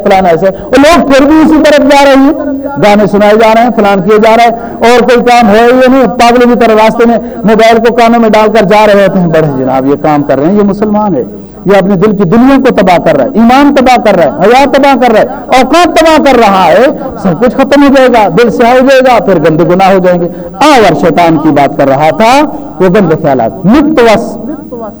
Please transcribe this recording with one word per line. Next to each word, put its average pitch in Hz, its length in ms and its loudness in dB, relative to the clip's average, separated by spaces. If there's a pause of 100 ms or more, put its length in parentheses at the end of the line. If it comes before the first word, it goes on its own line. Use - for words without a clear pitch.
فلانا 190 240 0
ایسا 170 180 0
ہے، 185 160 -4
اور - 160 -2
لوگ 285 340 2
پھر 277 120 2
بھی 302 120 2
اسی 311 180 2
طرف 294 380 2
جا 285 120 2
رہے 277 120 2
ہیں، 277 160 2 (520)
گانے 208 260 2
سنائے 208 260 2
جا 220 180 2
رہے 233 80 2
ہیں، 247 140 0
فلان 202 320 -2
کیے 214 100 2
جا 220 180 2
رہے 233 80 2
ہیں، - 280 -4 (180)
اور 240 120 2
کوئی 240 240 0
کام 240 220 2
ہے 220 180 2
یہ 254 220 2
نہیں، 262 180 2
پاگلوں 240 480 0
کی - 60 -2
طرح 226 140 2
راستے 220 320 0
میں 233 120 0 (180)
موبائل 226 400 0
کو 220 180 0
کانوں 233 260 0
میں 226 80 0
ڈال 214 240 0
کر 220 100 0
جا 214 240 2
رہے 202 200 2
ہوتے 185 120 -2
ہیں۔ 175 80 0
بڑے 160 200 0 (120)
جناب، 131 280 -2
یہ 143 160 0
کام 147 200 -2
کر 143 160 -2
رہے 147 80 -2
ہیں، 202 100 0
یہ 208 60 0
مسلمان 208 520 -2
ہے، 123 80 -4 (420)
یہ 196 120 2
اپنے 190 200 0
دل 196 200 0
کی 202 80 -2
دنیا 240 320 2 (120)
کو 196 60 0
تباہ 185 240 0
کر 147 180 0
رہا 131 80 0
ہے، 113 100 -4
ایمان 254 400 2
تباہ 254 220 2
کر 208 200 0
رہا 175 80 2
ہے، 185 60 0
حیا 240 340 2
تباہ 277 320 0
کر 240 160 0
رہا 208 80 2
ہے، - 60 0 (200)
اوقات 320 520 0
تباہ 311 340 2
کر 240 60 2
رہا 196 280 2
ہے، 190 200 2 (360)
سب 180 180 -4
کچھ 240 160 0
ختم 285 260 0
ہو 285 140 2
جائے 254 120 2
گا، 220 200 2
دل 214 220 0
سے 240 120 -2
ہو 254 240 2
جائے 262 140 2
گا، 240 240 0
پھر 165 260 0
گندے 156 140 0
گناہ 185 280 0
ہو 190 60 2
جائیں 180 240 0
گے۔ 170 60 -6 (240)
آور 240 480 0
شیطان 165 380 0
کی 156 100 -2
بات 143 280 0
کر 139 120 0
رہا 147 220 0
تھا، 233 320 0 (380)
وہ 185 80 0
گندے 175 340 0
خیالات۔ 131 440 -4
متوس 262 720 0 (640)